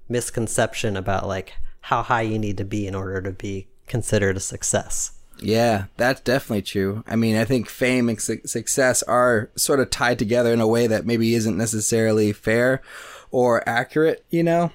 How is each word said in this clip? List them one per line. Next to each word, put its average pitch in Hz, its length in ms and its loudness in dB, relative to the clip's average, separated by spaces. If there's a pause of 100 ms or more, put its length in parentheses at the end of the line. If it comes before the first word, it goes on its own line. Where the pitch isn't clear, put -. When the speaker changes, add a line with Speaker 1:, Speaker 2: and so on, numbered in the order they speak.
Speaker 1:
misconception 117 880 -2
about, 95 300 -2
like, 95 260 -6 (280)
how 120 200 -2
high 113 220 0
you 110 160 -2
need 104 180 -2
to 104 80 -4
be 104 220 -4
in 95 80 -6
order 95 260 -4
to 95 100 -6
be 95 360 -8 (180)
considered 104 520 0
a - 20 -4
success. - 720 -2 (280)
Speaker 2:
Yeah, 110 440 2 (140)
that's 127 240 0
definitely 120 420 -2
true. 98 420 -2
I - 100 -4
mean, 113 220 2
I 110 80 2
think 117 240 0
fame 127 400 2
and 113 100 -4
su-, - 260 -4
success 123 580 0
are 123 520 2
sort 143 240 2
of 123 120 0
tied 123 260 0
together 117 340 2
in 117 80 4
a 110 80 4
way 117 200 4
that 107 180 0
maybe 113 300 2
isn't 110 200 0
necessarily 110 800 2
fair 123 480 0 (480)
or 123 400 2
accurate, 127 640 0
you 170 100 0
know? 170 340 2